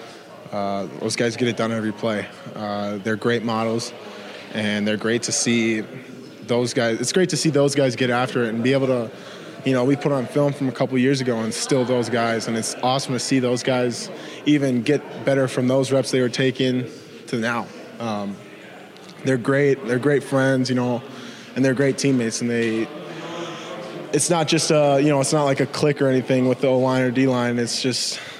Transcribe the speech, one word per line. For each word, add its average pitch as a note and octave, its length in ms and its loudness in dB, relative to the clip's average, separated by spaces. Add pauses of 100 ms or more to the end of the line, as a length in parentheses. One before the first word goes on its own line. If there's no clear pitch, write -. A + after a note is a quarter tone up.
(520)
Uh, G2 340 -4 (140)
those A2 160 -4
guys A#2 200 0
get B2 120 0
it A2 80 0
done A2+ 160 -2
every A2 200 -2
play. G#2 340 -4 (280)
Uh, G#2 480 -6
they're A2 140 -2
great A#2 260 0
models, A2+ 500 -2 (600)
and G#2 340 -2
they're G#2+ 120 0
great A2+ 260 0
to - 80 -6
see A2+ 500 0 (640)
those B2 280 0
guys. A2+ 260 0
It's - 120 -2
great F#3 180 4
to D3+ 60 -2
see D#3+ 140 0
those C#3+ 240 4
guys C3 220 2
get B2 140 2
after B2 340 2
it A2 60 0
and A#2 120 -2
be C3 120 4
able C3+ 140 2
to, A#2+ 220 0 (540)
you C3+ 80 2
know, B2+ 100 2
we C#3 140 4
put C#3+ 160 0
on B2+ 140 0
film C#3+ 260 2
from C3+ 160 -2
a B2 40 0
couple C3 260 0
years C3 220 4
ago B2 180 0
and A2+ 140 -2
still B2+ 320 2
those A#2+ 240 2
guys, A#2 380 0
and A2+ 100 -2
it's - 260 -4
awesome C3 320 0
to A#2 40 0
see C3 220 2
those B2 240 0
guys B2 460 0 (360)
even C#3 360 4
get - 420 0
better C3+ 240 4
from B2+ 180 0
those C3 240 2
reps C3+ 220 2
they C3 80 4
were B2 80 2
taking B2+ 560 0 (420)
to B2 120 -4
now. A#2 280 -2 (340)
Um, G#2 360 -4 (880)
they're C3 120 2
great. C3+ 500 2
They're B2 140 0
great C#3 240 2
friends, C3+ 440 2
you B2+ 60 0
know, B2 260 0 (540)
and B2+ 100 2
they're C3+ 100 4
great C#3 220 2
teammates. B2 440 0
And A#2+ 100 -2
they, A2+ 380 0 (1200)
it's D3+ 160 2
not E3 200 2
just E3 240 2
a, C#3+ 280 6
you D3 80 4
know, C#3+ 120 4
it's C3+ 120 0
not D3+ 120 4
like C3+ 160 2
a C3 60 2
clique C#3+ 360 0
or C3+ 60 6
anything B2+ 400 2
with B2 120 0
the C#3+ 60 2
O-line C3 360 4
or B2+ 100 2
D-line. B2 460 2
It's A#2 220 -2
just - 380 -2 (220)